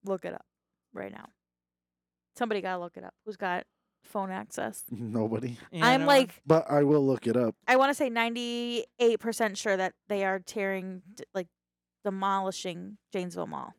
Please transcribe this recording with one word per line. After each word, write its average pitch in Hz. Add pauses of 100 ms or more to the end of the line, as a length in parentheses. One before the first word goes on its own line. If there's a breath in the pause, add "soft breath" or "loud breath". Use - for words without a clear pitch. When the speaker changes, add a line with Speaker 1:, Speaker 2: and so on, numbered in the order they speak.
Speaker 1:
Look 190
it 185
up - (480)
right 98
now. 104 (1040)
Somebody 214
gotta 185
look 175
it -
up. - (100)
Who's 208
got 180 (400)
phone 190
access? 110
Speaker 2:
<laughs> -
Nobody. 113 (160)
Speaker 3:
Yeah, 185
Speaker 1:
I'm 262
Speaker 3:
no. 277
Speaker 1:
like, 262
Speaker 2:
But 160
I 147
will 143
look 131
it 113
up. 117 (120)
Speaker 1:
I 254
wanna 269
say 269
ninety-eight 240
percent 220
sure 202
that 185 (140)
they 202
are 190
tearing, 190 (120)
d-, - (100)
like, 180 (560)
demolishing 190 (140)
Janesville 175
Mall. -